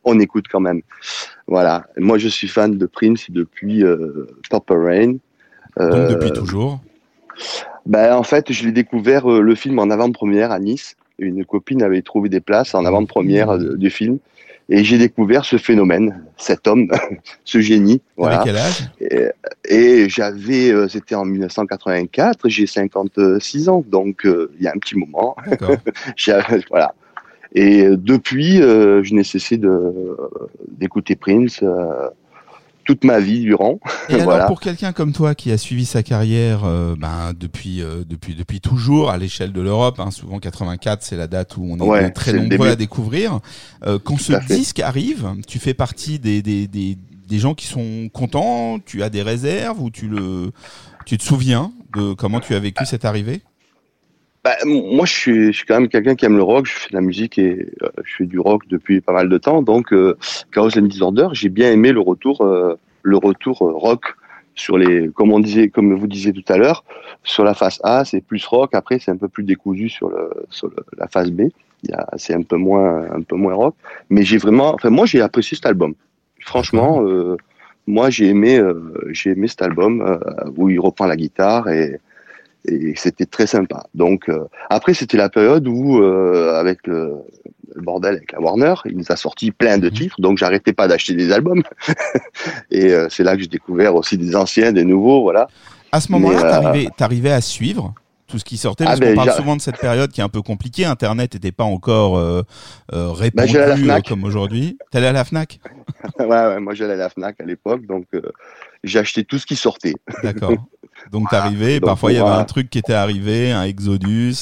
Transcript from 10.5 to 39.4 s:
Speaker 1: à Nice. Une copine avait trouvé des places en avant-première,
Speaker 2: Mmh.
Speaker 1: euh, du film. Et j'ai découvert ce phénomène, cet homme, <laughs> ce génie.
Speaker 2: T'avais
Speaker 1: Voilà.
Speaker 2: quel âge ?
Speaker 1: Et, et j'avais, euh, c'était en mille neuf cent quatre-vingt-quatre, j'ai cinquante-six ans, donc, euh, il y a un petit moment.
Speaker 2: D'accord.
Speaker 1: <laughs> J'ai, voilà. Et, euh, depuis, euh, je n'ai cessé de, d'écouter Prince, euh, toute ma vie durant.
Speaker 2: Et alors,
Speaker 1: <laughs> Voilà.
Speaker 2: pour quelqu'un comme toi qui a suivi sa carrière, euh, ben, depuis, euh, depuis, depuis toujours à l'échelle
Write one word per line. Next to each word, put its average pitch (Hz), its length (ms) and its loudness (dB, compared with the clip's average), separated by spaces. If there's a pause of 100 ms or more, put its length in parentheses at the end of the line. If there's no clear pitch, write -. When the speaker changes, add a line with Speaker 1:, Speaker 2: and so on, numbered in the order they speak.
Speaker 1:
à 98 80 -4
Nice. 107 380 -6 (220)
Une 92 260 -6
copine 117 380 -4
avait 95 200 0
trouvé 104 260 -4
des 92 120 -2
places 107 340 0
en 90 100 0
avant-première, 101 640 0
Speaker 2:
Mmh. 92 140 0
Speaker 1:
euh, 73 140 -4
du 95 140 0
film. 120 280 -4 (500)
Et 104 140 4
j'ai 113 160 4
découvert 120 460 2
ce 117 140 0
phénomène, 95 680 2 (120)
cet - 300 -4
homme, 110 240 4
<laughs> - 540 -6
ce - 160 2
génie. 107 400 4
Speaker 2:
T'avais - 40 -20 (120)
Speaker 1:
Voilà. 85 260 2
Speaker 2:
quel 107 140 0
âge ? 143 340 -4 (100)
Speaker 1:
Et, 62 280 0 (400)
et 117 400 6
j'avais, 110 640 0
euh, 104 160 2
c'était 107 260 -8
en 101 100 -2
mille 95 180 -2
neuf 90 100 -6
cent 107 140 -4
quatre-vingt-quatre, 98 840 -2
j'ai 107 180 0
cinquante-six 98 1000 -2
ans, 185 200 2
donc, 98 380 -2
euh, 85 320 0
il 90 60 -6
y - 20 0
a 78 80 -4
un 101 40 -6
petit - 180 -8
moment. 90 400 -4 (100)
Speaker 2:
D'accord. 127 300 0 (200)
Speaker 1:
<laughs> - 200 -14
J'ai, - 160 0 (380)
voilà. 78 240 0 (600)
Et, 101 320 6
euh, 98 100 6
depuis, 135 640 2
euh, 104 440 6
je 101 100 -2
n'ai 101 100 4
cessé - 320 -4
de, 92 360 2 (840)
d'écouter - 360 -4
Prince, 113 480 0
euh, 85 460 -2 (760)
toute 135 180 2
ma 123 160 6
vie 104 220 2
durant. 107 400 2 (280)
Speaker 2:
Et 156 60 0
alors, 147 100 4
Speaker 1:
<laughs> - 20 -
Voilà. 90 200 4
Speaker 2:
pour 180 140 -2
quelqu'un 185 320 -6
comme 151 200 -2
toi 151 220 0
qui - 160 -6
a 110 80 2
suivi 123 280 -4
sa 113 180 -2
carrière, 113 600 0
euh, 85 320 -2
ben, 82 420 -8
depuis, 90 440 -10
euh, 85 260 -10
depuis, 82 280 -12
depuis 90 240 -10
toujours 135 500 0
à 92 60 -2
l'échelle 92 360 -8